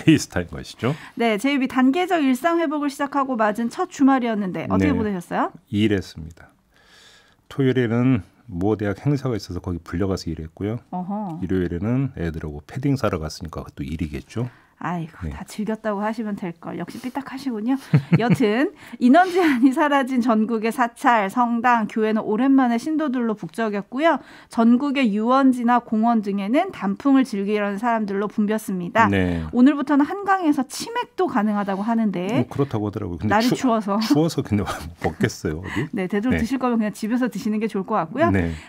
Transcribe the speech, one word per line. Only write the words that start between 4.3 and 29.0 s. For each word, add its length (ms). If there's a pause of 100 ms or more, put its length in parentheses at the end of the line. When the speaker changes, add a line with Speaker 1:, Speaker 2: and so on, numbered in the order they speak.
Speaker 2:
어떻게 220
Speaker 1:
네. 40
Speaker 2:
보내셨어요? 560 (160)
Speaker 1:
일했습니다. 800 (1000)
토요일에는 720 (240)
모 320
대학 260
행사가 320
있어서 240
거기 240
불려가서 460
일했고요. 480 (140)
Speaker 2:
어허. 500
Speaker 1:
일요일에는 720
애들하고 500
패딩 300
사러 220
갔으니까 460
그것도 200
일이겠죠. 640 (340)
Speaker 2:
아이고, 300 (120)
Speaker 1:
네. 40
Speaker 2:
다 160
즐겼다고 560
하시면 360
될걸. 420
역시 240
삐딱하시군요. 760
<laughs> 420
여튼 540 (260)
인원 320
제한이 440
사라진 480
전국의 500
사찰, 560
성당, 580
교회는 360
오랜만에 560
신도들로 560
북적였고요. 880 (280)
전국의 640
유원지나 640
공원 420
등에는 500
단풍을 520
즐기려는 520
사람들로 520
붐볐습니다. 800